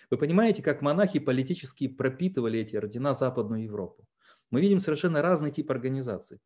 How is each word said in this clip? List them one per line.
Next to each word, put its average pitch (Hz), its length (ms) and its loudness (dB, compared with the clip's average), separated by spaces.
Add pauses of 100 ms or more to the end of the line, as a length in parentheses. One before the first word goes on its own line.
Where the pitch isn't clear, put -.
Вы 120 80 0
понимаете, 190 460 2
как 143 180 0
монахи 165 380 2
политически 131 680 -2
пропитывали 131 720 -2
эти 110 160 -4
ордена 120 380 -2
Западную 113 500 -2
Европу? 104 440 -10 (420)
Мы 127 120 2
видим 196 180 6
совершенно 156 420 0
разный 156 300 2
тип 147 180 -4
организации. 127 760 -4